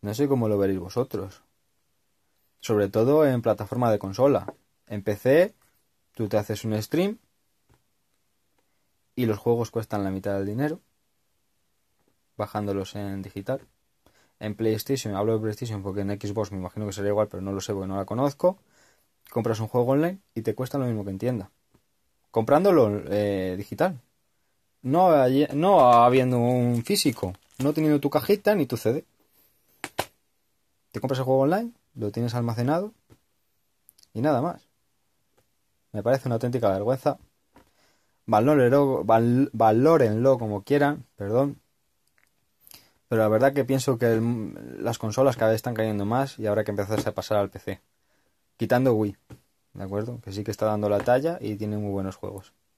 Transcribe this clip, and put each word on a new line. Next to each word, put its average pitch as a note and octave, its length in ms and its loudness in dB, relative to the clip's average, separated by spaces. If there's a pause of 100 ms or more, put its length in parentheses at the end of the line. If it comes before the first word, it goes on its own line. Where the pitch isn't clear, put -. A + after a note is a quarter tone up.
No G2+ 140 -8
sé C#3+ 120 0
cómo B2 220 0
lo G#2 100 2
veréis F#2+ 220 0
vosotros. G2 600 -8 (1160)
Sobre G#2 300 0
todo C3 360 4
en B2+ 160 2
plataforma A2+ 520 0
de G#2 80 0
consola. G2+ 520 0 (360)
En G#2 160 -8
P G#2 100 -2
C, D3+ 400 2 (600)
tú G#2+ 140 -4
te G#2+ 100 0
haces G#2 260 -6
un A2 180 -2
stream F#3+ 360 -2 (2000)
y B2 120 -2
los G#2+ 120 0
juegos A#2 320 0
cuestan G#2+ 320 -6
la G2 80 -4
mitad G2 240 -6
del G2 120 -4
dinero, C#3 340 -6 (1600)
bajándolos G2+ 600 -6
en G2 260 -10
digital. G2 380 -8 (800)
En G#2+ 160 -8
PlayStation, A2 580 -2
hablo G#2 200 0
de A2 60 -2
PlayStation G#2+ 420 -6
porque G2 180 -8
en G2 100 -4
Xbox G#2 400 -6
me G2 80 -8
imagino F#2 280 -8
que G2 60 -8
será G2+ 160 -4
igual, G#2 200 0
pero F#2+ 140 -12
no F#2+ 100 -6
lo G2 80 -6
sé G#2+ 140 -8
porque F#2+ 140 -8
no F#2+ 80 -6
la F#2+ 100 -6
conozco. C#3+ 520 -2 (720)
Compras A2 300 -2
un A2 80 -6
juego B2 240 2
online E3+ 260 0 (160)
y A2+ 80 -6
te A2 120 -2
cuesta B2+ 240 -6
lo C3 80 -2
mismo A2 180 -4
que G2+ 60 -8
en F#2+ 80 -8
tienda. A2 320 -4 (800)
Comprándolo, B2+ 760 4
eh, G2 500 -2
digital. B2+ 440 -4 (800)
No E3 320 4
hay-, C3+ 400 4
no D3 400 6
habiendo B2 460 6
un A#2+ 440 2
físico, A#2+ 520 -2 (240)
no C#3 140 0
teniendo D3+ 280 2
tu C#3+ 100 -2
cajita G3+ 440 2
ni D#3+ 120 0
tu A#2+ 100 -6
C A2+ 160 0
D. D3 120 -4 (1900)
Te A2 100 -10
compras C3 180 -2
el C3 60 -2
juego C3 180 2
online, G3+ 300 0 (220)
lo A2 160 -6
tienes A#2 240 -4
almacenado B2 580 -2 (1200)
y A2+ 100 -6
nada C#3 200 2
más. - 240 -8 (1300)
Me G#2+ 100 -8
parece B2+ 260 0
una A#2+ 80 -2
auténtica A#2 340 0
vergüenza. A#2 480 -2 (1080)
Valórenlo, C3 800 4
val-, A#2 480 4
valórenlo A#2+ 840 4
como G#2 240 -4
quieran, C#3+ 420 0 (120)
perdón. B2 440 -2 (1500)
Pero A2+ 140 2
la G#2+ 60 4
verdad A#2 240 4
que C#3 120 0
pienso C3 340 -2
que A#2+ 140 0
el, A2 720 -4
las A#2 140 -4
consolas B2+ 380 0
cada A2+ 140 2
vez A2+ 60 2
están A#2+ 180 -6
cayendo A2 300 -4
más B2+ 340 -4
y A2 80 -6
habrá G#2 180 0
que A2 60 -6
empezarse G#2 380 -4
a G#2 60 -8
pasar G#2 240 -4
al G2+ 120 -2
P - 80 -18
C. - 220 -12 (760)
Quitando B2 380 0
Wii, G#2 220 -2 (580)
¿de F#2+ 80 -14
acuerdo? G#2+ 380 -8
Que G2+ 100 -16
sí G2+ 140 -8
que A2 60 -8
está G#2+ 160 -4
dando G#2 220 0
la G2+ 120 2
talla C3+ 400 0
y G#2+ 160 -8
tiene G#2+ 220 -6
muy G#2 120 -6
buenos F#2+ 260 -6
juegos. G2 360 -14 (260)